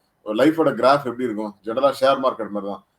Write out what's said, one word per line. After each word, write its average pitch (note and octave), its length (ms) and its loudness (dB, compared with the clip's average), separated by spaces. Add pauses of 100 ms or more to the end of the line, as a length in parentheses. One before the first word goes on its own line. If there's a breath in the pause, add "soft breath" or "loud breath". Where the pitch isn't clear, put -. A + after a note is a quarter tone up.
(260)
ஒரு G#2+ 120 -4
லைஃபோட D#3 380 4
கிராஃப் C3 320 2
எப்படி B2 200 -4
இருக்கும்? G#2+ 260 -6 (100)
ஜெனரலா C3 280 0
ஷேர் C3 280 2
மார்க்கெட் A#2+ 340 -4
மாதிரி G2+ 180 -8
தான். F#2+ 120 -12 (160)